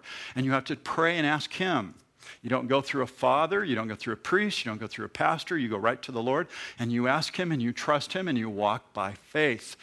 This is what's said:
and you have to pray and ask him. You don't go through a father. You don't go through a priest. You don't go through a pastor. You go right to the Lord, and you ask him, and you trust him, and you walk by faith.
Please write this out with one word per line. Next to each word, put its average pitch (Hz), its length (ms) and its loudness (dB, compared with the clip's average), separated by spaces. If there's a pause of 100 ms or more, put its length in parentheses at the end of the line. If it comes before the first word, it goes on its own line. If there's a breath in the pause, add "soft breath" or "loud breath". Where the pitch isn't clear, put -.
(360 loud breath)
and 131 100 2
you 131 60 2
have 131 140 2
to 143 100 -4
pray 165 420 2
and 156 80 2
ask 147 260 0
him. 139 440 0 (480 loud breath)
You 117 60 -4
don't 127 180 0
go 135 140 4
through 139 200 -2
a 120 60 0
father. 160 580 2
You 135 100 0
don't 110 140 -2
go 107 60 -6
through 113 180 -6
a 104 40 -6
priest. 202 460 0
You 117 80 -4
don't 107 80 -6
go 110 80 -8
through 107 180 -8
a - 40 -8
pastor. 156 480 0
You 127 100 0
go 107 100 -2
right 117 260 2
to 131 100 -10
the 117 80 -2
Lord, 139 260 0 (320 loud breath)
and 117 120 -2
you 120 160 2
ask 147 280 0
him, 175 160 -2
and 139 100 0
you 117 120 0
trust - 400 0
him, 185 160 -2
and 131 80 2
you 110 120 -2
walk 104 440 0
by 101 200 -2
faith. 139 680 -2